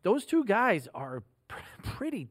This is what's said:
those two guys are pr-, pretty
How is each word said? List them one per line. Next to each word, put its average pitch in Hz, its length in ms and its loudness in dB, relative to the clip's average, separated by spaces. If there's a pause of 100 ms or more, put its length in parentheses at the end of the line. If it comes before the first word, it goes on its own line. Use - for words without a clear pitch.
those 240 220 2
two 320 200 2
guys 202 500 2
are 131 280 -8 (260)
pr-, - 100 -12 (240)
pretty 269 480 -6